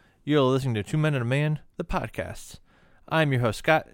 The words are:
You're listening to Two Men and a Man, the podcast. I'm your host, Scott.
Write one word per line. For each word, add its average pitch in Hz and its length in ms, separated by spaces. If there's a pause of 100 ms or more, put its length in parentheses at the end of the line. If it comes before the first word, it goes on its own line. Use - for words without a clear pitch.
(240)
You're 147 180
listening 131 320
to 107 80
Two - 160
Men 151 160
and 127 80
a 113 40
Man, 147 340 (160)
the 170 80
podcast. - 720 (500)
I'm 156 240
your 123 100
host, 110 160
Scott. - 360